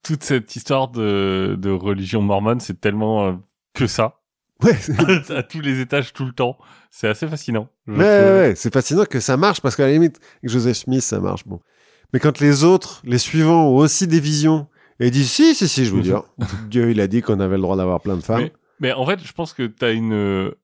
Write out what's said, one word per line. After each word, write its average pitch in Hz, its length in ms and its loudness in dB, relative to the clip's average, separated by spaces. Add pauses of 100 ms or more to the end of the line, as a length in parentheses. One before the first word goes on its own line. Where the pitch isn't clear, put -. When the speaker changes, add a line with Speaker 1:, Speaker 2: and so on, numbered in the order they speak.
Speaker 1:
toute 151 200 -6
cette 127 320 -4
histoire 131 340 -2
de, 98 680 -2
de 98 120 -2
religion 98 500 -2
mormone, 104 380 0
c'est 98 200 -10
tellement, 107 500 -2
euh, 92 40 -4 (400)
que 113 140 -2
ça. - 300 -2 (440)
Speaker 2:
Ouais, 233 120 6
c'est 139 260 -2
Speaker 1:
<laughs> 185 320 0
À 143 100 -6
tous 160 200 -12
les 135 180 -2
étages, 127 320 -4
tout 135 140 -8
le 123 80 -10
temps. 127 240 -4 (340)
C'est - 160 -6
assez 107 220 -2
fascinant, 123 400 -6 (180)
je 107 60 -10
Speaker 2:
Ouais, 117 40 -2
Speaker 1:
trouve. 185 100 4 (260)
Speaker 2:
ouais, 190 60 6 (100)
ouais, 98 80 2
c'est - 160 -6
fascinant 151 320 2
que 127 160 -4
ça 127 160 0
marche, 190 240 0
parce 131 160 -2
qu'à 139 80 2
la 135 80 4
limite, 160 260 2 (240)
avec 123 80 -6
Joseph 120 240 0
Smith, 127 260 -2
ça 98 200 -4
marche, 95 260 -6
bon. 95 140 -12 (500)
Mais 127 80 0
quand 147 220 0
les 147 240 4
autres, 180 400 2
les 123 140 0
suivants, 160 500 4
ont 127 80 4
aussi 156 280 2
des 165 140 2
visions, 151 480 0 (320)
et 120 120 2
disent, « 131 200 2
Si, 311 240 4
si, 175 140 0
si, 131 160 0
je 104 60 -2
vous 110 120 0
Speaker 1:
<laughs> - 0 -
Speaker 2:
jure, 92 220 -2 (440)
Dieu, 117 220 2
il 107 80 2
a 98 80 0
dit 113 140 0
qu'on 104 180 -2
avait 95 160 0
le 95 60 0
droit 95 160 0
d'avoir 92 240 -2
plein 98 160 -4
de 80 40 -6
femmes. » 113 200 -2
Speaker 1:
Mais... 120 100 -6 (300)
Mais 127 100 -2
en 127 140 -4
fait, 185 180 -4
je - 80 -20
pense 165 220 -10
que 127 120 -6
t'as 113 280 -4
une 101 580 -2 (120)